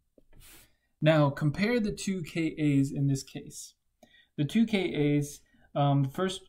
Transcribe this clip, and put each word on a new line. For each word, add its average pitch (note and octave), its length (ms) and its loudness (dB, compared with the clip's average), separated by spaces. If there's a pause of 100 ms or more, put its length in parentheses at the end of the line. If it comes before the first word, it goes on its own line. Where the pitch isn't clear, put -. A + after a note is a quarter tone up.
(1040)
Now, D3+ 280 6
compare F#3+ 500 0
the G#3 120 -2
two F#3+ 300 -4
K D#3+ 340 -4
As C#3+ 360 2
in C#3 160 0
this C3+ 160 -2
case. - 500 -16 (640)
The D3 80 0
two G#3+ 200 0
K D3+ 520 0
As, C#3+ 240 -4 (340)
um, C#3 340 2
first, F#3 400 -4